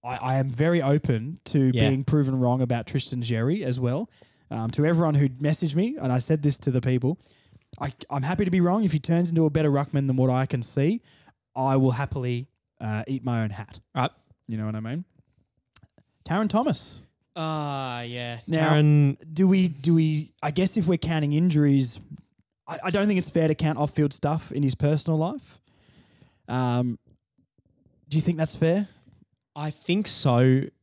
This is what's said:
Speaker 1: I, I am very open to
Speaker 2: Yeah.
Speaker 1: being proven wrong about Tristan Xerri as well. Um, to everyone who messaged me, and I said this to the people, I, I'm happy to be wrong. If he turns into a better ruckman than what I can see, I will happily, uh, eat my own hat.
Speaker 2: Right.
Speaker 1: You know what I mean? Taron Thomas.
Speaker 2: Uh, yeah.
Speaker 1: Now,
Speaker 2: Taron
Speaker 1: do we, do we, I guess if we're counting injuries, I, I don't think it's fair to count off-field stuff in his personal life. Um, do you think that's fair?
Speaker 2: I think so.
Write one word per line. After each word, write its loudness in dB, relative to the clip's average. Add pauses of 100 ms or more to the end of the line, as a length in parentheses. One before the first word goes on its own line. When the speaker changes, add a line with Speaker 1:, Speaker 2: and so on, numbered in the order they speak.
Speaker 1:
I, -4
I 0
am 2
very 2
open 0
to 2
Speaker 2:
Yeah. 4
Speaker 1:
being 0
proven 2
wrong 2
about -2
Tristan -4
Xerri -2
as -2
well. -2 (440)
Um, -6
to 0
everyone 2
who 4
messaged -2
me, 0
and -2
I 2
said -2
this 0
to -2
the 2
people, -2 (640)
I, -6 (180)
I'm -4
happy -2
to -2
be 2
wrong. 2
If 0
he 0
turns 0
into 2
a 4
better 2
ruckman 0
than 0
what 2
I 0
can -4
see, 0 (540)
I 2
will 4
happily, -4 (340)
uh, -4
eat -6
my -2
own -4
hat. -14 (140)
Speaker 2:
Right. -2 (380)
Speaker 1:
You -6
know -6
what -6
I -8
mean? -8 (1200)
Taron -2
Thomas. -2 (360)
Speaker 2:
Uh, -6
yeah. -10
Speaker 1:
Now, 2
Speaker 2:
Taron 4 (160)
Speaker 1:
do 2
we, 4
do 0
we, 0
I -4
guess 0
if 0
we're 2
counting 0
injuries, 4 (680)
I, -10
I -2
don't 2
think 2
it's -2
fair 2
to 2
count 0
off-field 0
stuff -4
in -2
his 0
personal 0
life. -6 (880)
Um, -2 (1120)
do -2
you 2
think 0
that's -2
fair? 0 (680)
Speaker 2:
I -8
think -2
so. 4 (200)